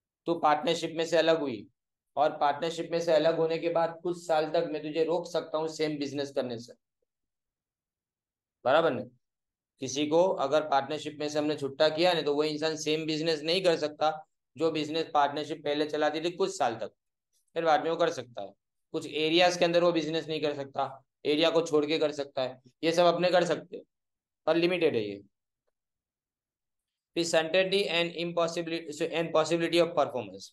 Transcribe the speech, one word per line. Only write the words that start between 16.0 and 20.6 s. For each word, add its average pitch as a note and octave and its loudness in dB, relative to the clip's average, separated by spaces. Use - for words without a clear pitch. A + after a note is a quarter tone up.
थी E3+ -2
कुछ F#3 -2
साल A#2 0
तक, A2 -8
फिर E3 -2
बाद D3+ 4
में D#3+ 0
वो E3+ -2
कर E3+ 2
सकता A#2+ -8
है। F#2+ -12
कुछ D#3 -4
areas E3+ 4
के F3 2
अंदर E3+ 4
वो F3 6
business D#3 -2
नहीं D#3 -4
कर D3 -2
सकता, C#3 -8